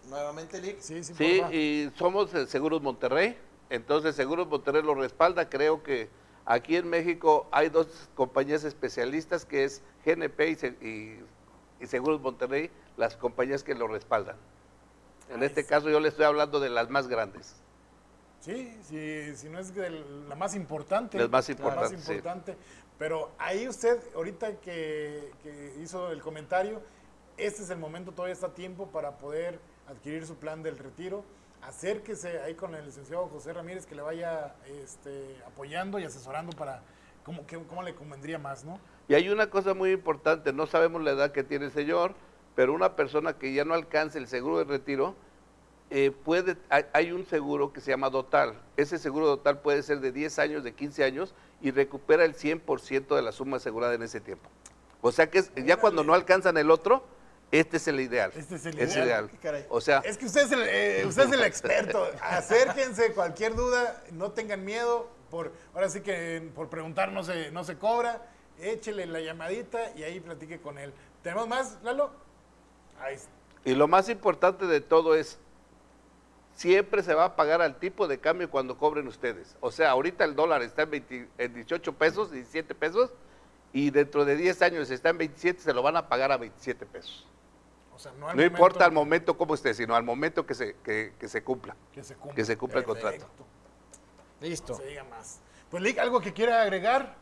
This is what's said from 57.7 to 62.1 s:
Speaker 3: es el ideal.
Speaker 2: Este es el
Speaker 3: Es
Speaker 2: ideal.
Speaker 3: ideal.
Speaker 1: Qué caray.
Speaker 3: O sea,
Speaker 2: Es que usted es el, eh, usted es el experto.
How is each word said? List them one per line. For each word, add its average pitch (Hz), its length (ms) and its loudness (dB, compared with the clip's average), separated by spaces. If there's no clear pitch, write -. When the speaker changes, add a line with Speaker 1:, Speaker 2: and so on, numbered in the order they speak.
Speaker 3:
es 160 100 -2
el 143 140 0
ideal. 117 340 0
Speaker 2:
Este 160 220 -12
es 143 100 -10
el 156 140 -8
Speaker 3:
Es 120 120 0
Speaker 2:
ideal. - 140 2
Speaker 3:
ideal. 107 240 0
Speaker 1:
Qué - 80 -20
caray. - 300 -8
Speaker 3:
O 120 120 0
sea, 139 200 4
Speaker 2:
Es 202 180 -6
que 262 80 -8
usted 202 200 2
es 214 40 -2
el, 254 140 2
eh, 196 420 2
usted 196 200 4
es 254 60 2
el 254 120 4
experto. 202 600 0